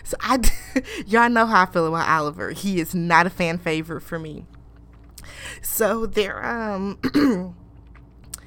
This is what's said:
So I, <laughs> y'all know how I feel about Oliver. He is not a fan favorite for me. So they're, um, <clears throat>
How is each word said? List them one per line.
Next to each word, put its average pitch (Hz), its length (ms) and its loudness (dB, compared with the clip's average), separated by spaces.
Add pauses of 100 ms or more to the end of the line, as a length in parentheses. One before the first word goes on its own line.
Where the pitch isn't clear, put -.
So - 160 -6
I, 247 180 0 (380)
<laughs> 330 300 -4
y'all 226 220 4
know 233 160 4
how 220 180 6
I - 40 4
feel 165 220 0
about 165 200 0
Oliver. 147 420 0
He 190 280 -2
is 160 160 -2
not 170 320 4
a 190 40 -2
fan 170 280 -2
favorite 160 440 -4
for - 140 -8
me. 156 300 -12 (1120)
So 220 460 0
they're, 202 400 -2
um, 208 540 -4 (120)
<clears throat> 202 440 2 (920)